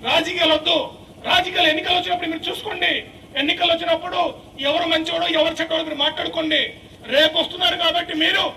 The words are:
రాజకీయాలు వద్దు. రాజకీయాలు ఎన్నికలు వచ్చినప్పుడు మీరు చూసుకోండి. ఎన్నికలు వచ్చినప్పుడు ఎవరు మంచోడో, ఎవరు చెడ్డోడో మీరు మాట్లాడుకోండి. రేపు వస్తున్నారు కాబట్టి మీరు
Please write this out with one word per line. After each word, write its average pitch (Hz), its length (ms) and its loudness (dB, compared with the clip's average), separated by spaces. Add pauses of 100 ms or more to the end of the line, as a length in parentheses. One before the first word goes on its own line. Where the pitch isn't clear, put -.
రాజకీయాలు 330 440 2
వద్దు. 320 240 2 (480)
రాజకీయాలు 359 420 2
ఎన్నికలు 359 300 2
వచ్చినప్పుడు 359 320 -2
మీరు 330 200 -6
చూసుకోండి. 349 440 -2 (440)
ఎన్నికలు 330 360 2
వచ్చినప్పుడు 339 460 0 (420)
ఎవరు 320 260 0
మంచోడో, 330 400 0
ఎవరు 320 340 2
చెడ్డోడో 330 220 -2
మీరు 302 220 -6
మాట్లాడుకోండి. 311 560 0 (540)
రేపు 311 220 4
వస్తున్నారు 349 400 -2
కాబట్టి 339 360 -2
మీరు 330 320 2 (120)